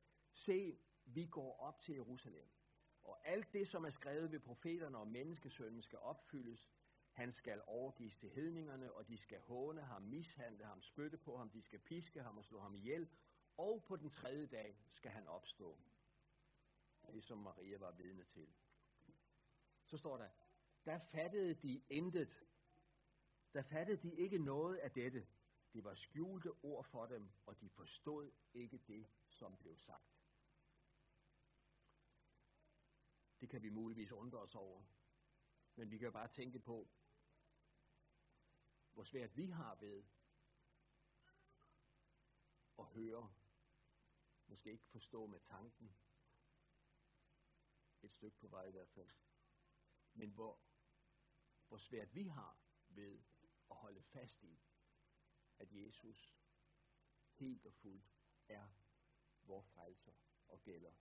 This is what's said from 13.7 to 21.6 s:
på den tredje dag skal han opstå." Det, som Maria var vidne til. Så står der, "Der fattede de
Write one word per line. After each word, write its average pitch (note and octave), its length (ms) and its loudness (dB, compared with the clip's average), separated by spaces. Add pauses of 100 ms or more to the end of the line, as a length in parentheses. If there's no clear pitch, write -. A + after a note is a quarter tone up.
på F#3+ 120 0
den D3 140 -2
tredje C#3 360 0
dag G#2+ 320 -4 (140)
skal - 200 -8
han G2+ 160 -6
opstå." E2 520 -4 (1300)
Det, A2 100 -4
som A2+ 140 -4
Maria G2 400 -4
var F#2+ 140 -2
vidne F2+ 320 -6
til. D#2+ 300 -12 (1300)
Så - 140 -4
står C#3+ 200 2
der, G#2+ 120 -4 (560)
"Der D#3+ 140 4
fattede F3 540 6
de C3+ 360 2